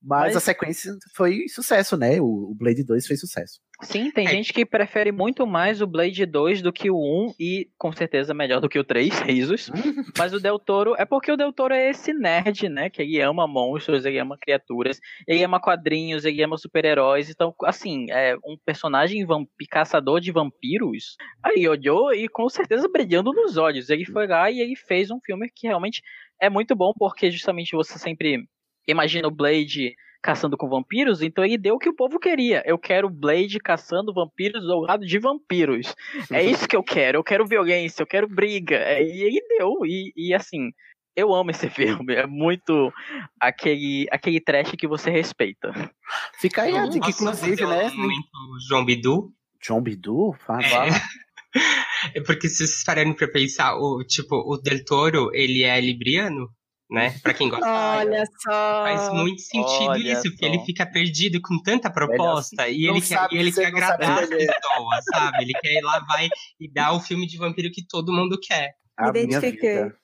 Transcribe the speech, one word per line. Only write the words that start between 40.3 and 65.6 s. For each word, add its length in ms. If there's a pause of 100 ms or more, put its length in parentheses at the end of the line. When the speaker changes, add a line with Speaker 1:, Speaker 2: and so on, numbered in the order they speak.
Speaker 2:
assim, 380 (440)
eu 180
amo 180
esse 180
<laughs> 400
filme, 60
é 100
muito 640 (480)
aquele, 720
aquele 300
trash 360
que 100
você 240
respeita. 600 (680)
Speaker 1:
Fica 240
aí 120
a 100
Speaker 3:
Eu 40
Speaker 1:
dica, 160
Speaker 3:
posso 180
Speaker 1:
inclusive, 340
Speaker 3:
fazer 80
um 40
Speaker 1:
né? 260
Speaker 3:
momento 340 (380)
João 160
Bidu? 480 (320)
Speaker 1:
João 180
Bidu? 540 (100)
Fala. 160 (260)
Speaker 3:
É. 40
<laughs> 400 (840)
É 60
porque 280
se 160
vocês 180
pararem 300
pra 140
pensar, 480
o, 280
tipo, 320
o 220
Del 280
Toro, 480
ele 300
é 160
libriano, 720 (400)
né? 320
Pra 120
quem 140
gosta. 200
Speaker 4:
Olha 560 (180)
só. 420
Speaker 3:
Faz 300
muito 280
sentido 500
Speaker 2:
Olha 220
Speaker 3:
isso, 100
porque 220
ele 140
Speaker 2:
só. 60
Speaker 3:
fica 200
perdido 560
com 200
tanta 300
proposta, 720
Speaker 1:
Melhor 100
Speaker 3:
e 140
Speaker 1:
não 80
Speaker 3:
ele 60
quer, 140
Speaker 1:
sabe 200
Speaker 3:
e 40
ele 100
Speaker 1:
dizer, 160
Speaker 3:
quer 60
Speaker 1:
não 80
sabe 240
Speaker 3:
agradar 200
as 60
Speaker 1:
escolher. 180
Speaker 3:
pessoas, 640
sabe? 320
Ele 100
quer 200